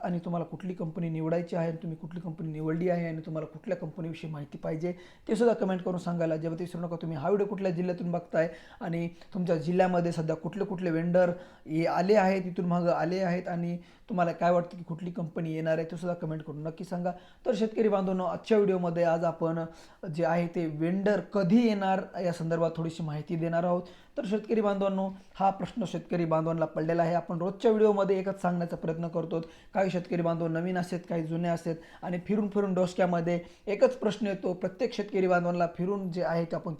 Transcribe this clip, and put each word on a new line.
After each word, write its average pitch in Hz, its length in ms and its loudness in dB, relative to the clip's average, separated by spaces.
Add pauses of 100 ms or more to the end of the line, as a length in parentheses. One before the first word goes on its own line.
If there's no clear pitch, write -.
आणि 175 160 -2
तुम्हाला 170 280 -4
कुठली 180 280 -8
कंपनी 170 340 -6
निवडायची 165 480 -2
आहे 165 120 0
आणि 165 80 -4
तुम्ही 160 220 -8
कुठली 170 220 -10
कंपनी 160 320 -8
निवडली 160 360 0
आहे 170 200 0
आणि 160 180 -6
तुम्हाला 156 200 -4
कुठल्या 170 300 -6
कंपनीविषयी 165 540 -8
माहिती 147 280 -10
पाहिजे 165 360 -4 (340)
ते 220 80 2
सुद्धा 233 180 6
कमेंट 185 280 0
करून 180 160 -2
सांगायला 170 360 0
अजिबात 160 260 -4
विसरू 170 200 -8
नका. 170 160 -6
तुम्ही 165 200 -6
हा 151 120 -2
व्हिडिओ 202 180 4
कुठल्या 196 260 -2
जिल्ह्यातून 175 400 -2
बघताय 170 360 0 (320)
आणि 170 280 -2
तुमच्या 175 480 -2
जिल्ह्यामध्ये 175 560 2
सध्या 160 240 -2
कुठले 196 280 -6
कुठले 185 260 -2
वेंडर 175 420 4 (340)
ये-, 160 220 0
आले 175 260 4
आहेत, 190 320 6
इथून 180 180 -4
मागं 175 280 4
आले 160 260 0
आहेत 180 300 0
आणि 175 300 -2 (300)
तुम्हाला 175 240 2
काय 170 200 2
वाटतं 175 240 0
की 175 80 -14
कुठली 170 260 -8
कंपनी 165 420 -4
येणार 160 260 2
आहे 165 60 -2
ते 170 120 -8
सुद्धा 175 180 -2
कमेंट 156 280 -6
करून 147 200 -10
नक्की 165 220 -8
सांगा. 175 260 -4 (360)
तर 254 80 4
शेतकरी 220 340 2
बांधवांनो, 190 360 2
आजच्या 180 340 2
व्हिडिओमध्ये 180 440 2
आज 170 220 4
आपण 165 400 0 (500)
जे 170 100 0
आहे 170 220 2
ते 170 200 -2
वेंडर 180 540 2
कधी 202 460 6
येणार 196 540 0
या 175 120 0
संदर्भात 165 440 0
थोडीशी 165 260 -4
माहिती 151 340 -4
देणार 165 280 0
आहोत. 175 180 2 (340)
तर 285 80 -2
शेतकरी 214 360 0
बांधवांनो, 196 500 2 (240)
हा 196 160 4
प्रश्न 190 360 -4
शेतकरी 170 380 -2
बांधवांना 160 400 2
पडलेला 165 380 0
आहे. 165 120 2
आपण 170 240 -2
रोजच्या 196 320 2
व्हिडिओमध्ये 202 480 6
एकच 190 240 -2
सांगण्याचा 175 340 0
प्रयत्न 165 320 -4
करतो. 165 320 -2 (340)
काही 190 160 2
शेतकरी 175 320 -2
बांधव 165 240 0
नवीन 170 320 -2
असतात, 175 200 -2 (100)
काही 170 140 -2
जुने 165 260 -2
असतात 165 260 -2 (280)
आणि 180 240 -4
फिरून 208 220 2
फिरून 202 260 0
डोसक्यामध्ये 175 680 2 (260)
एकच - 300 4
प्रश्न 208 300 -2
येतो. 190 260 -2
प्रत्येक 185 400 -4
शेतकरी 196 340 0
बांधवांना 175 400 2
फिरून 185 460 -4
जे 175 120 -2
आहे 170 200 0
ते 165 120 -4
आपण 156 240 -6